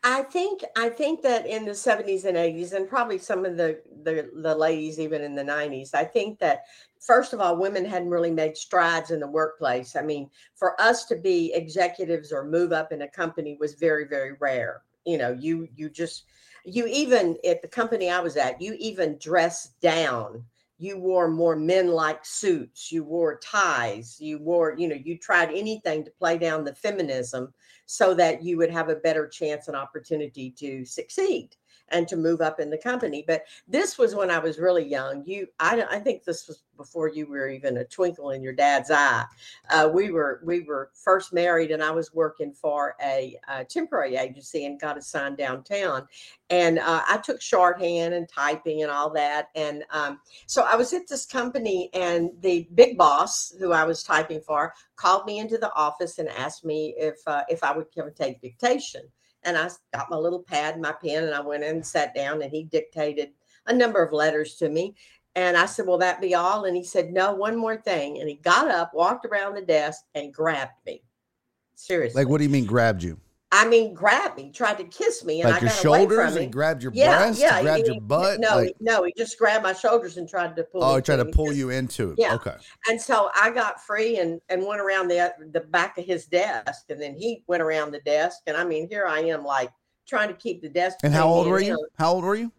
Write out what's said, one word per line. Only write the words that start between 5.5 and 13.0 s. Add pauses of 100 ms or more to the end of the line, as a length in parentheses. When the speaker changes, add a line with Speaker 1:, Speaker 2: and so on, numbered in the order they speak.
Speaker 1:
I
think
that, (360)
first
of
all,
women
hadn't
really
made
strides
in
the
workplace.
I
mean, (240)
for
us
to
be
executives
or
move
up
in